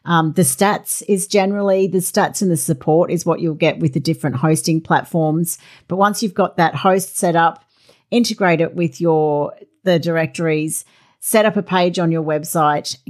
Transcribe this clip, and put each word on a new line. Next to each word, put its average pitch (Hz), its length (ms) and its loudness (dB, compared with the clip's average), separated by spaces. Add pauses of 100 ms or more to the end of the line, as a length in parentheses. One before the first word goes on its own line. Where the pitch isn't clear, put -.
Um, 160 300 0
the 190 80 2
stats - 680 0
is 190 200 0
generally, 196 600 2
the 185 120 0
stats - 420 -2
and 196 80 0
the 165 80 2
support 160 540 0
is 175 140 -4
what 165 140 0
you'll 165 140 -2
get 151 260 0
with 160 140 0
the 160 60 -2
different 151 380 -4
hosting 160 440 0
platforms. 160 760 -2 (280)
But 175 100 -6
once 202 260 0
you've 202 100 -4
got 185 240 -2
that 165 160 2
host 185 440 0
set 170 180 0
up, 165 280 0 (460)
integrate 208 520 0
it 160 140 -2
with 170 240 -4
your, 151 540 0 (300)
the 175 160 2
directories, 160 840 -2 (340)
set 214 260 2
up 208 100 0
a 208 60 0
page 180 380 0
on 170 120 2
your 165 120 -2
website, 151 760 -2 (120)